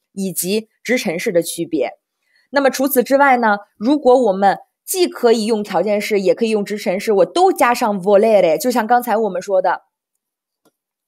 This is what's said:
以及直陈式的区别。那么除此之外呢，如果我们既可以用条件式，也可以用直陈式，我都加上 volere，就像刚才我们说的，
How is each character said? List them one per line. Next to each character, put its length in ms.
以 220
及 340
直 140
陈 200
式 140
的 100
区 240
别。 260
那 100
么 80
除 180
此 160
之 140
外 200
呢， 200
如 200
果 280
我 80
们 260
既 220
可 240
以 140
用 180
条 180
件 180
式， 200
也 160
可 100
以 40
用 140
直 140
陈 220
式， 140
我 120
都 280
加 200
上 280
volere， 580
就 100
像 160
刚 160
才 140
我 140
们 120
说 200
的， 220